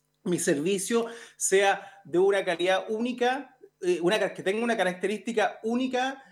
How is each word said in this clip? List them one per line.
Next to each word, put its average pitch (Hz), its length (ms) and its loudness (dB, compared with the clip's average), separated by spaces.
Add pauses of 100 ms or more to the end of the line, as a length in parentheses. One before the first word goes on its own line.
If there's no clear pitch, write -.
(240)
mi 175 140 0
servicio 190 680 0 (300)
sea 196 460 2 (220)
de 156 140 0
una 196 260 4
calidad 185 440 0
única, 247 680 -2 (240)
eh, 180 220 0
una, 190 320 2
que 147 80 -12
tenga 208 200 -2
una 233 140 0
característica 196 840 -2
única 254 580 -2 (120)